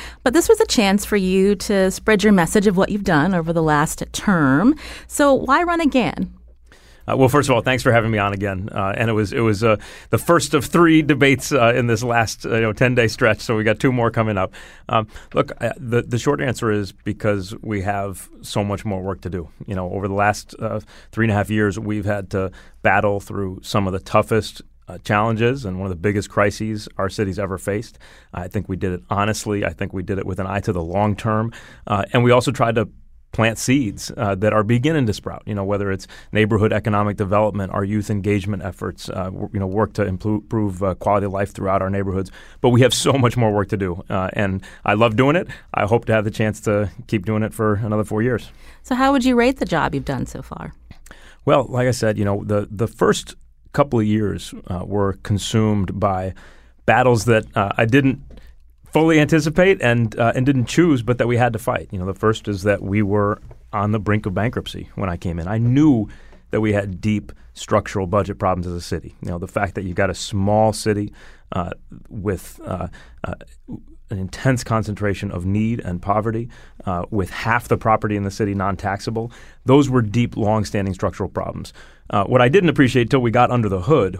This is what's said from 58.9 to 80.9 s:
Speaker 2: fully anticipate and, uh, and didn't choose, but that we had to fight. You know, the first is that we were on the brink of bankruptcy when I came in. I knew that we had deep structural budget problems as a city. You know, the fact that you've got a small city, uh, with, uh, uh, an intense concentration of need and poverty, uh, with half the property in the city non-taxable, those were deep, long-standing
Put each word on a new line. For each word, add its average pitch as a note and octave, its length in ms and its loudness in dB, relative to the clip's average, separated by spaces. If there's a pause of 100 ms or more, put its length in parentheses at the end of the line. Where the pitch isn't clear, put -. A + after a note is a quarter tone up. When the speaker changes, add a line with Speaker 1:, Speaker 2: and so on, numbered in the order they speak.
Speaker 2:
fully D#3+ 300 4
anticipate E3 640 4
and, A#2 360 2
uh, A#2 160 2
and B2+ 120 0
didn't C3+ 180 2
choose, D3 380 2
but B2 160 0
that A#2+ 100 0
we A#2+ 80 0
had A#2+ 160 2
to A2 60 -4
fight. A2+ 340 -4
You G2 60 -6
know, F2+ 80 -4
the F#2+ 80 -4
first A2 340 0
is G2 140 -4
that G2+ 180 2
we G2+ 220 0
were G2+ 360 0 (320)
on G#2 220 -2
the A2 60 0
brink G#2 260 -2
of G2+ 80 -4
bankruptcy G2 600 -6
when G2 160 -4
I F2 80 -6
came E2+ 200 -6
in. E2 80 -6
I A2 120 -2
knew B2 500 4 (440)
that G#2+ 100 0
we G#2+ 100 2
had G2 260 -2
deep G#2 320 -2 (220)
structural G2+ 540 -2
budget G2 320 -2
problems F2+ 280 -2
as F2 60 -6
a F2 80 -8
city. - 400 -8
You - 80 -10
know, F2 80 -6
the F2 100 -8
fact G2 280 -4
that G2+ 80 -6
you've F2+ 120 -6
got G2 140 0
a F2+ 60 -4
small G#2+ 580 2
city, G#2 400 -4 (400)
uh, F2 200 -4 (360)
with, G2 560 -8
uh, F2+ 240 -6 (360)
uh, - 100 -6 (760)
an G2 80 -6
intense B2 460 -2
concentration G2+ 640 -4
of F2 140 -6
need G#2+ 360 0
and F2 200 -6
poverty, A2 480 -2 (380)
uh, F2+ 240 -4
with G2 180 -2
half A#2 400 -2
the A#2 80 2
property G#2+ 400 2
in G2+ 60 -2
the G2 80 -4
city G2+ 240 -2
non-taxable, G2+ 760 -4 (360)
those C3 240 6
were B2+ 100 4
deep, A2+ 340 0
long-standing G#2 600 0